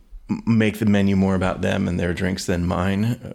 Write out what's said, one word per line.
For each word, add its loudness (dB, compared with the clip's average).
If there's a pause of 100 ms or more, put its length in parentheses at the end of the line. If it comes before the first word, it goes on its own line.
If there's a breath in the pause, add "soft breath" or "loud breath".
(300)
m-, -4
make 2
the 0
menu 4
more 4
about 0
them 0
and -2
their 0
drinks -4
than 0
mine, -2